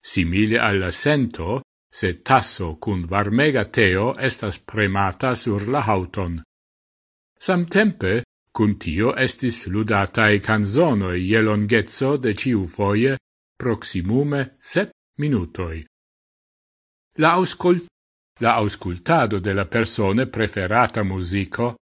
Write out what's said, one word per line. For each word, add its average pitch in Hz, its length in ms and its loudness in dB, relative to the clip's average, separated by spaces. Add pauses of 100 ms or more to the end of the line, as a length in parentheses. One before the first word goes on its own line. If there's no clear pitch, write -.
Simile 101 540 0
al 104 220 2
la 90 120 -2
sento, 131 680 0 (320)
se 95 200 -2 (100)
taso 98 580 0
kun 92 240 -2
varmega 104 600 0
teo 104 540 2
estas 113 400 -4
premata 98 800 0
sur 104 320 -4
la 139 120 0
haŭton. 92 600 -2 (1000)
Samtempe, 175 800 0 (300)
kun 107 260 2
tio 98 380 0
estis 123 500 -2
ludataj 104 760 2
kanzonoj 104 800 2 (120)
je 110 120 4
longeco 107 720 0
de 123 180 -2
ĉiu 98 320 0
foje 110 500 0 (440)
proksimume 123 840 -2 (160)
sep 196 300 -2 (280)
minutoj. 90 680 -4 (1300)
La 160 220 4
aŭskul-, 180 440 0 (560)
la 117 220 4
aŭskultado 101 800 0
de 95 140 -2
la 98 100 0
persone 113 640 0
preferata 110 760 0
muziko 95 720 -4 (120)